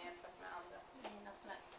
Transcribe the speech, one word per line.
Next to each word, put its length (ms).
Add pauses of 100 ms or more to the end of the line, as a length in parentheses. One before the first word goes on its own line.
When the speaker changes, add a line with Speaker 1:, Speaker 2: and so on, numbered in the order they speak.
Speaker 1:
jämfört 360
med 140
andra. 220 (240)
Speaker 2:
Det 60
är 240
nationellt. 480